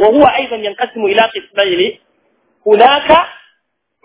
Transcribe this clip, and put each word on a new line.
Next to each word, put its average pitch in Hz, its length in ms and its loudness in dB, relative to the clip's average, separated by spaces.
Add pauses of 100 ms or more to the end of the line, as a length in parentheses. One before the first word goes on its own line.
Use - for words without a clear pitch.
وهو 226 240 2
أيضًا 247 320 -2
ينقسم 214 480 -8
إلى 202 160 0
قسمين، 196 800 -4 (680)
هناك 277 600 2 (800)